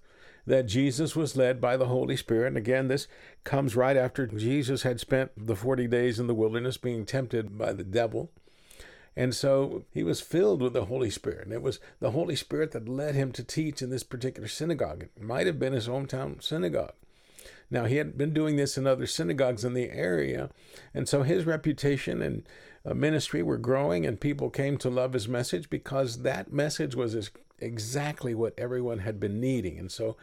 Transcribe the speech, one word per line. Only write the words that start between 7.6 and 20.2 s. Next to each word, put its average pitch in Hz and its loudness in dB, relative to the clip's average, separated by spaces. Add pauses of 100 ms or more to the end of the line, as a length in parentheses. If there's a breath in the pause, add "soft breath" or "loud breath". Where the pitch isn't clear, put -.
the - -6
devil. 113 0 (840 loud breath)
And 123 0
so 139 2
he - -2
was 165 0
filled 180 4
with 123 2
the 120 0
Holy 123 0
Spirit. - -6
And 98 -8
it 120 -6
was 131 -2 (220 loud breath)
the 120 0
Holy 165 0
Spirit 156 -2
that 113 -8
led 139 -2
him 135 2
to 120 -10
teach 156 -4
in 127 -6
this 127 -4
particular 123 -6
synagogue. 123 -4 (100)
It 107 -16
might 123 0
have 160 0
been 135 0
his 113 -2
hometown 139 -6
synagogue. 165 -2 (760 loud breath)
Now, 123 0
he 123 2
had 151 -2
been 147 0
doing 151 4
this 139 2
in 135 0
other 131 4
synagogues 131 0
in 123 0
the 123 0
area, 131 0 (420 loud breath)